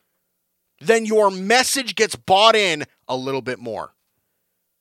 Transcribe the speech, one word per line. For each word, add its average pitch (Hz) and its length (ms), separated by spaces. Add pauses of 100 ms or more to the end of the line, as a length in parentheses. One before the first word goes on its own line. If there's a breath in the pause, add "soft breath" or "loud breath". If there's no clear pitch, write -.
(800)
then 226 260
your 214 260
message 220 640
gets 214 220
bought 214 380
in 170 300 (220)
a 131 80
little 131 260
bit 123 180
more. 104 340 (880)